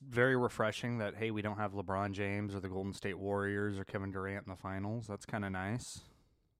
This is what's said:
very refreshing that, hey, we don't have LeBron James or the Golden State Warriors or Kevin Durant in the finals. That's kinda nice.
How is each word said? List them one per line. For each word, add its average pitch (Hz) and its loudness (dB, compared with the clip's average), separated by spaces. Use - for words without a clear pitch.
very 127 6
refreshing 117 2
that, 101 0
hey, 113 0
we 107 0
don't 101 -2
have 104 0
LeBron 98 0
James 101 0
or 98 -2
the 95 -4
Golden 95 -2
State 95 -2
Warriors 101 2
or 98 -4
Kevin 98 -2
Durant 98 -4
in 95 -8
the 90 -8
finals. 101 -4
That's 101 -6
kinda 101 -2
nice. 98 -4